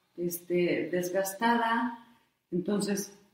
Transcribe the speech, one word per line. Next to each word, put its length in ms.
este, 760
desgastada. 1120
Entonces, 680